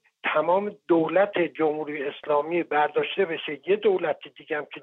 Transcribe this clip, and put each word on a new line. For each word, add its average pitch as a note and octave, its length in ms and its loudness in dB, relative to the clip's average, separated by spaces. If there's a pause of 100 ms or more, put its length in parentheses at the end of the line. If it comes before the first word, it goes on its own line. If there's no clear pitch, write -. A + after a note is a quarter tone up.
(240)
تمام F3+ 520 0 (120)
دولت E3 500 4
جمهوری D3+ 680 -2
اسلامی D3 580 0
برداشته D3+ 640 0
بشه، D#3 420 -6
یه F#3+ 100 2
دولت F3+ 420 0 (200)
دیگه D3+ 180 -8
هم D3 180 -6
که D3+ 80 -14